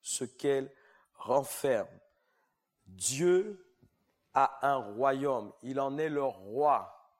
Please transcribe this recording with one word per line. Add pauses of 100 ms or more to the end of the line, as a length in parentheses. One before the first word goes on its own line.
ce
qu'elle (440)
renferme. » (960)
Dieu (680)
a
un
royaume, (100)
il
en
est
le
roi.